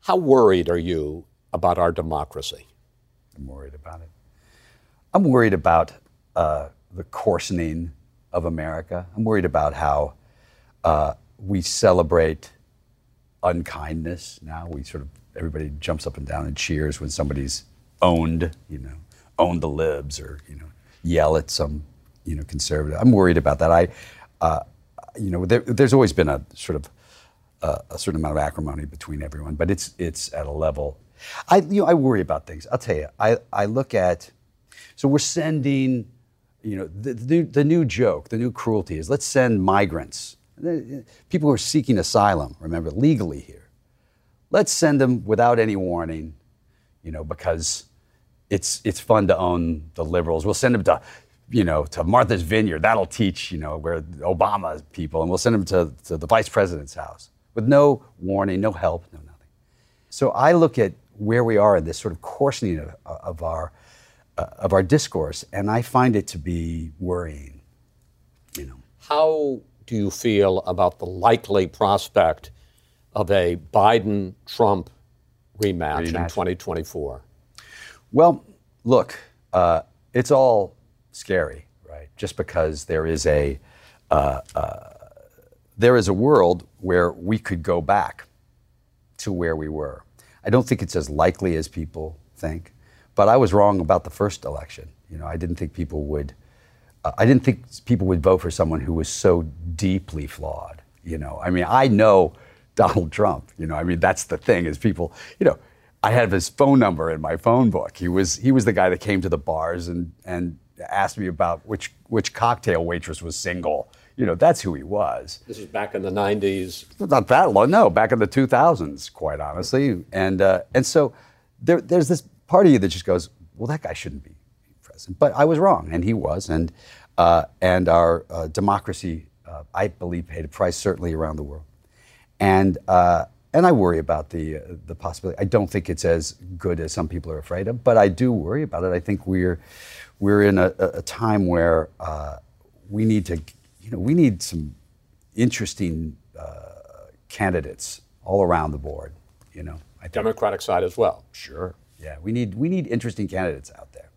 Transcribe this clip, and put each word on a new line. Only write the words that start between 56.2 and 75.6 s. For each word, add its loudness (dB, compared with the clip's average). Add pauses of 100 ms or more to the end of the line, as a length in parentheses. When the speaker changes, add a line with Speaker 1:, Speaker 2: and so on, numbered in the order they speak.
Speaker 2:
vice 2
president's -2
house -16 (240)
with -4
no 4 (140)
warning, -2
no 0
help, -4
no -20
nothing. -20 (600)
So 0
I 4
look 4
at 2 (260)
where 0
we 0
are 6
in 0
this -8
sort -8
of -14
coarsening -4
of, -14 (100)
of -12
our, -8 (680)
uh, -6 (120)
of -2
our 6
discourse, -2
and -4
I 0
find 2
it 0
to -12
be -6
worrying, -8 (960)
you -14
know. -20 (240)
Speaker 1:
How 0 (260)
do -6
you -2
feel 2
about 0
the -10
likely 0
prospect 0 (640)
of -2
a 2 (160)
Biden-Trump 0 (680)
rematch -2